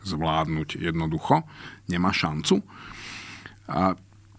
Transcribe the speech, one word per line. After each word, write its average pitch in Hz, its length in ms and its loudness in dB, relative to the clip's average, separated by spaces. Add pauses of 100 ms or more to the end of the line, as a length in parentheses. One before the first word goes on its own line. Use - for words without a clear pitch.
zvládnuť 80 720 0
jednoducho. 82 640 2 (480)
Nemá 90 240 4
šancu. 80 480 2 (1040)
A 90 320 2 (400)